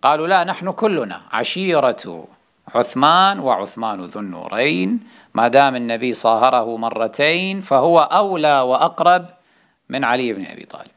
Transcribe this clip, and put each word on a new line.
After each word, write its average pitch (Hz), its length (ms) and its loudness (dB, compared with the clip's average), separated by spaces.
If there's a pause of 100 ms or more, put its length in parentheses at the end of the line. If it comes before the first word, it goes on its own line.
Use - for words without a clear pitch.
قالوا: 151 260 0
"لا، 185 160 2
نحن 180 280 -6
كلنا 135 500 -4 (100)
عشيرة 120 960 -2 (480)
عثمان 160 640 2
وعثمان 107 600 -4
ذو 90 200 -14
النورين، 101 800 -2 (340)
ما 117 140 2
دام 135 280 4
النبي 117 380 -4
صاهره 117 640 2
مرتين 147 840 -2
فهو 160 380 4
أولى 156 600 2
وأقرب 170 680 2 (640)
من 135 140 -4
علي 123 300 0
بن 95 120 -8
أبي - 200 -18
طالب". - 320 -20